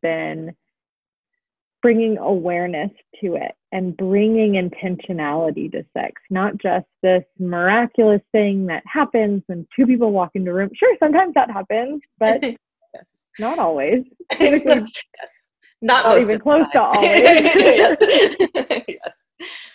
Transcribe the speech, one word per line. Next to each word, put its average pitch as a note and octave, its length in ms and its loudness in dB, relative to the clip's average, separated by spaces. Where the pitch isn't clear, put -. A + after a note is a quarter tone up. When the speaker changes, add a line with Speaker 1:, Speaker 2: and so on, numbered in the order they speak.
Speaker 1:
been D#3+ 520 -8
bringing A3+ 360 2
awareness F3 720 -4
to F3+ 140 -4
it - 180 -8
and F3+ 240 -6
bringing G#3 560 0
intentionality E3+ 1200 -4
to - 120 -10
sex, - 240 -8
not F#3+ 280 -2
just F3+ 280 -2
this F#3 220 2
miraculous G3+ 840 0
thing G3+ 340 0
that E3 200 -6
happens G#3+ 600 -2
when E3+ 200 -12
two B3+ 100 2
people A#3 260 2
walk F#3 220 -2
into F#3 160 -4
a F3 40 -6
room. G3 200 -2
Sure, B4 240 2
sometimes D#4+ 360 2
that A#3+ 160 2
happens, A3+ 500 -6
but A3 220 2
Speaker 2:
<laughs> - 540 -12
Yes. - 140 -20
Speaker 1:
not B3 200 -4
always. E3+ 460 -2
Speaker 2:
<laughs> - 200 -10
Speaker 1:
Typically, D4 360 2
Speaker 2:
Yes. - 100 -20
Not A#3+ 220 2
Speaker 1:
not A3+ 100 6
Speaker 2:
most B3 80 6
Speaker 1:
even G#3+ 140 0
Speaker 2:
of - 20 -6
the - 40 -12
Speaker 1:
close D4 300 2
to C#4+ 60 4
Speaker 2:
time. A#3+ 160 0
<laughs> - 20 2
Speaker 1:
always. E4 600 4
Speaker 2:
Yes. G4 1300 2
<laughs> - 40 -
Yes. - 360 -14